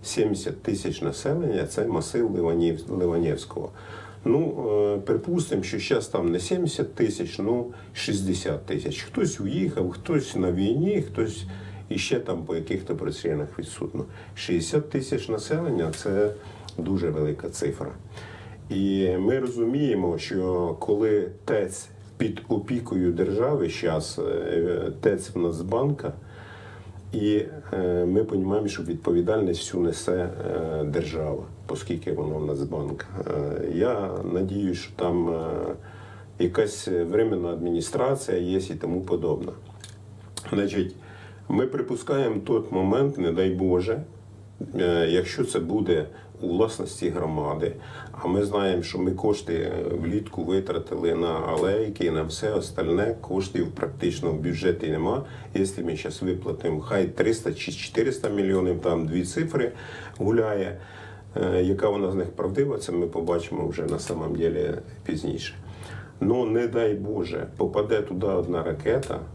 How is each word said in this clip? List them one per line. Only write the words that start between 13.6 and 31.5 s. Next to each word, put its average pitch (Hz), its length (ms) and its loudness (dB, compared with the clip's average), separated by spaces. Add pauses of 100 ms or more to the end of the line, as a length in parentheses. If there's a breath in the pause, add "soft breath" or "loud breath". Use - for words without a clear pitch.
Шістдесят 87 540 0
тисяч 135 400 -2
населення — 110 680 0
це 104 360 2 (460 loud breath)
дуже 87 320 0
велика 76 400 0
цифра. - 420 -4 (800 loud breath)
І 98 400 2 (100)
ми 117 200 4
розуміємо, 120 760 2
що 90 640 0
коли 104 500 4 (160)
тец 101 440 0 (280)
під - 300 -2
опікою 101 640 2
держави, 95 580 2
щас, 80 500 0
е, 85 720 0 (100)
тец 98 340 4
в - 20 0
Нацбанка, 92 760 0 (1000 loud breath)
і, 104 280 4 (320)
е, 90 320 4
ми 95 180 4
розуміємо, 104 440 2
що - 160 -4
відповідальність 87 800 2
всю 90 220 -2
несе, 90 460 0 (220)
е, 80 320 -2
держава, 76 600 -2 (240)